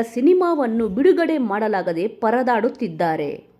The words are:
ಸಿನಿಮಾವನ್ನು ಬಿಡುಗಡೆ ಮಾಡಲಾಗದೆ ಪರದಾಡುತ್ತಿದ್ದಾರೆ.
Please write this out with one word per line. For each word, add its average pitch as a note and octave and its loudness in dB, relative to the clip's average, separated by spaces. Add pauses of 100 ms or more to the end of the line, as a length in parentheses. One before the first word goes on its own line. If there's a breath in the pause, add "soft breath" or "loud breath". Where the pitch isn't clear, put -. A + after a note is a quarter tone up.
ಸಿನಿಮಾವನ್ನು B3+ 2
ಬಿಡುಗಡೆ D#4 2
ಮಾಡಲಾಗದೆ G#3 -2
ಪರದಾಡುತ್ತಿದ್ದಾರೆ. A3 -2 (120)